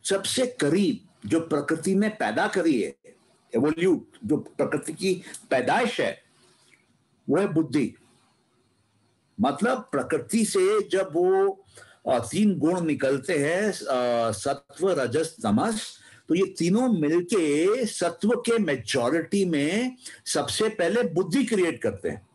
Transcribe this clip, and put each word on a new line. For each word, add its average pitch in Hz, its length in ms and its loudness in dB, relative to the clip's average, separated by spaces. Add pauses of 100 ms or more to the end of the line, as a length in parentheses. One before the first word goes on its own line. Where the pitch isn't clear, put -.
सबसे 196 420 -2
करीब 156 800 0
जो 165 120 2
प्रकृति 160 540 -2
ने 208 140 2
पैदा 143 400 -2
करी 165 340 0
है, - 140 -6 (580)
evolute, 160 560 0 (140)
जो 147 120 0
प्रकृति - 560 -6
की 180 300 -4 (280)
पैदाइश 208 500 0
है, 107 220 -4 (1040)
वो 147 100 2
है 202 80 2
बुद्धि। 151 480 0 (1500)
मतलब 151 520 0
प्रकृति 160 520 0
से 202 440 2
जब 190 240 0
वो, 381 520 2 (440)
अ, 127 100 2
तीन 190 400 2
गुण 170 220 2
निकलते 143 580 0
हैं, 165 240 0
अ, 123 680 0
सत्व, 143 580 -4
रजस, 147 520 -2
तमस, 170 560 0 (300)
तो 156 60 2
ये 185 240 2
तीनों 208 300 2
मिलके 175 960 2
सत्व 202 440 -2
के 233 280 0
majority 156 840 0
में 180 520 0 (300)
सबसे 170 420 0
पहले 214 340 0
बुद्धि 190 420 0
create 180 380 0
करते 95 260 -4
हैं। 76 260 -10